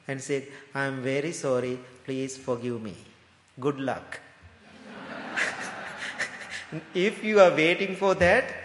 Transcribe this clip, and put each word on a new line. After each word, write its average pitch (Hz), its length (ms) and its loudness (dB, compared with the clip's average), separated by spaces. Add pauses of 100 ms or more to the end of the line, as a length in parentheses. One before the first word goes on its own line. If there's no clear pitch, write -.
and 135 160 -6
say, 139 240 -2 (280)
"I 139 100 0
am 135 180 -4
very 139 300 -2
sorry, 127 480 -2 (240)
please 131 320 -4
forgive 120 460 -4
me. 101 120 -10 (640)
Good 135 220 -2
luck." - 420 -6
<laughs> - 2750 -10
If 196 300 0
you 214 160 6
are 180 100 12
waiting 175 460 2
for 190 180 2
that 180 400 4 (100)